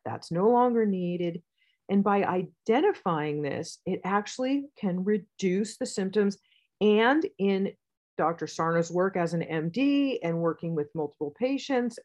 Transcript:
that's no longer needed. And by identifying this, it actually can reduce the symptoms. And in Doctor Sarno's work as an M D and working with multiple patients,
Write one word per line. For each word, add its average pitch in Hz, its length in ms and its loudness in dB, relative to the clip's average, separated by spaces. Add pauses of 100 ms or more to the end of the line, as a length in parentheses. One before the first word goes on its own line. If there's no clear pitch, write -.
that's - 260 -8
no 180 180 2
longer 240 360 4
needed. 175 580 -2 (460)
And 196 140 4
by 202 200 2
identifying 175 1160 0
this, - 440 -6
it 185 200 -4
actually 254 720 -2
can 185 260 -2
reduce 202 760 -2
the 262 80 -6
symptoms. 202 520 -2 (420)
And 226 460 4 (120)
in 196 360 0 (440)
Doctor 165 280 -2
Sarno's 165 440 0
work 185 280 0
as 170 160 0
an 165 100 -2
M 160 260 -2
D 277 540 0
and 170 160 -2
working 170 360 -2
with 147 200 -4
multiple 147 420 -6
patients, 254 680 -2